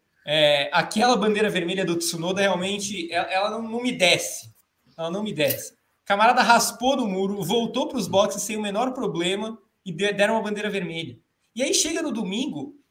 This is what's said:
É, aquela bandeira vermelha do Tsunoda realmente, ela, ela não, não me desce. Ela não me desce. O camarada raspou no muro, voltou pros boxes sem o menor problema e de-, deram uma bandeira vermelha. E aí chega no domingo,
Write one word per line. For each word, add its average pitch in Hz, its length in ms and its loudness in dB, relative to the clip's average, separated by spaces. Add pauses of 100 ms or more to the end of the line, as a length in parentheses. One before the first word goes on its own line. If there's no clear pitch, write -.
(260)
É, 147 480 4
aquela 220 420 4
bandeira 208 340 2
vermelha 180 360 -2
do 170 120 0
Tsunoda 175 440 -2
realmente, 196 680 -2
ela, 175 200 -2
ela 196 180 0
não, 226 120 -6
não 226 200 -6
me 247 120 -2
desce. - 580 2 (460)
Ela 165 120 -6
não 196 140 -4
me 208 100 -6
desce. 135 400 0
O - 320 -20
camarada 226 360 4
raspou 240 560 4
no 240 100 -2
muro, 196 360 -2
voltou 233 440 0
pros 240 200 -4
boxes 202 340 2
sem 214 160 -6
o 214 40 -4
menor 214 320 -2
problema 202 640 -4 (280)
e 190 60 -8
de-, 190 200 -2
deram 202 240 2
uma 220 80 0
bandeira 208 260 -4
vermelha. 165 480 -6 (380)
E 233 80 -2
aí 311 100 0
chega 330 280 0
no 302 100 -4
domingo, 196 640 -6 (160)